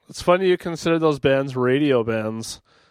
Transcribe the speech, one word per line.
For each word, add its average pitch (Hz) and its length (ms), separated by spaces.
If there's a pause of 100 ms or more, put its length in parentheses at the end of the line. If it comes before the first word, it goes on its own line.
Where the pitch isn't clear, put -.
it's - 140
funny 185 240
you 180 100
consider 165 400
those 156 220
bands 135 360
radio 127 480
bands, 110 560 (320)